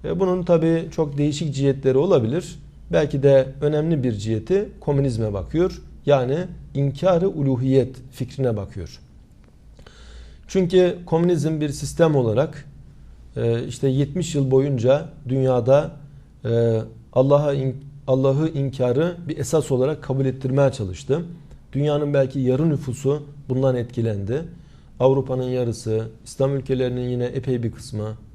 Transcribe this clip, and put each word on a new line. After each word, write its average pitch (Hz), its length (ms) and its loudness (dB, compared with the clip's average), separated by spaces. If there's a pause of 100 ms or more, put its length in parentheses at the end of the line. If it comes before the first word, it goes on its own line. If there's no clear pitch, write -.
E, 165 140 -4
bunun 185 240 0
tabii 165 480 2
çok 147 260 -2
değişik 147 380 -2
cihetleri 135 420 2
olabilir. 156 640 2 (320)
Belki 143 320 0
de 135 240 6 (140)
önemli 151 420 0
bir 123 80 2
ciheti 110 580 -2 (100)
komünizme 123 540 0
bakıyor. 170 480 -2 (240)
Yani 135 320 2 (360)
inkar-ı 170 560 2
uluhiyet 131 680 2 (160)
fikrine 123 460 -4
bakıyor. 92 420 -10 (1500)
Çünkü 180 580 2
komünizm 160 560 0
bir 151 80 -2
sistem 147 460 0
olarak, 123 500 0 (720)
e, 117 320 -2
işte 135 200 -2
yetmiş 143 480 -2
yıl 135 160 0
boyunca 135 580 2 (200)
dünyada, 131 640 2 (540)
e, 117 360 2 (320)
Allah'a 143 400 4
in-, 131 220 -2 (320)
Allah'ı 135 420 2
inkarı 139 680 -2 (100)
bir 151 100 -8
esas 147 340 -2
olarak 135 320 0
kabul 135 220 -2
ettirmeye 135 460 2
çalıştı. 113 500 -4 (520)
Dünyanın 147 400 0
belki 139 260 2
yarı 131 300 2
nüfusu 139 540 -2 (260)
bundan 131 260 2
etkilendi. 113 680 -4 (580)
Avrupa'nın 131 500 2
yarısı, 113 580 -2 (180)
İslam 139 300 0
ülkelerinin 123 540 -2
yine 123 160 -2
epey 123 380 -4
bir 110 80 -4
kısmı 107 420 -8 (220)